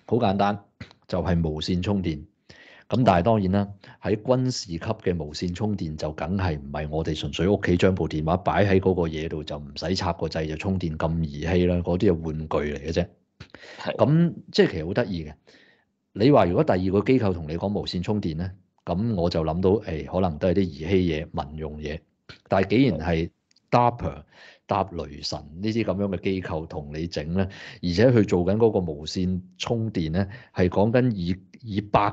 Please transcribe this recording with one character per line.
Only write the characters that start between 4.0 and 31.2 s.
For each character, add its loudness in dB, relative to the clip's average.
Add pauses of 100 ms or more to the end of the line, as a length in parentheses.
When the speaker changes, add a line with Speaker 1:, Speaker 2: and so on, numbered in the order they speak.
Speaker 1:
喺 0
軍 0
事 -8
級 -8
嘅 -4
無 -8
線 -4
充 -2
電 -6
就 -6
梗 -4
係 -2
唔 -12
係 -6
我 -2
哋 -2
純 -6
粹 0
屋 4
企 4
將 4
部 -2
電 -4
話 2
擺 2
喺 4
嗰 2
個 0
嘢 -4
度 -6
就 -10
唔 -12 (100)
使 -2
插 -2
個 -4
掣 -4
就 -6
充 -2
電 -4
咁 -2
兒 -2
戲 4
啦， 2
嗰 -2
啲 4
係 4
玩 -4
具 -6 (300)
嚟 -10
嘅 -4
啫。 0 (720)
Speaker 2:
係。 -6
Speaker 1:
咁 4 (180)
即 4
係 4
其 -6
實 -4
好 -4
得 0
意 -6
嘅。 -12 (800)
你 4
話 8
如 0
果 2
第 2
二 0
個 4
機 4
構 2
同 -6
你 -4
講 -2
無 -6
線 -4
充 -2
電 -4
呢， -4 (340)
咁 0
我 2
就 0
諗 -2
到， 4
誒， -2
可 -2
能 0
都 0
係 2
啲 4
兒 -4
戲 4 (140)
嘢、 -4
民 -14
用 -8
嘢。 -8 (480)
但 2
係 0
既 4
然 0
係 0 (400)
dapa、 2 (440)
搭 0
雷 -10
神 -8 (220)
呢 -2
啲 0
咁 -2
樣 -2
嘅 -8
機 -2
構 -6
同 -10
你 -6
整 -6
呢， 2 (340)
而 -2
且 6
佢 6
做 2
緊 2
嗰 6
個 2
無 -6
線 -2 (180)
充 -2
電 -2
呢， 0 (260)
係 2
講 2
緊 4
以， -2 (260)